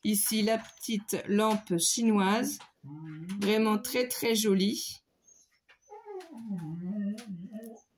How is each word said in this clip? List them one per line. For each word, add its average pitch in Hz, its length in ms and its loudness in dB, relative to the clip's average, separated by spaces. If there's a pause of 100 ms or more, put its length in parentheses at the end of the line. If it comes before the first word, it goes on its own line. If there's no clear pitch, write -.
Ici, 214 380 2
la 220 160 2
petite - 580 -4 (100)
lampe 208 520 2
chinoise. 220 800 2 (840)
Vraiment 214 380 4
très, 247 300 -2
très 226 260 0
jolie. 208 680 2 (3000)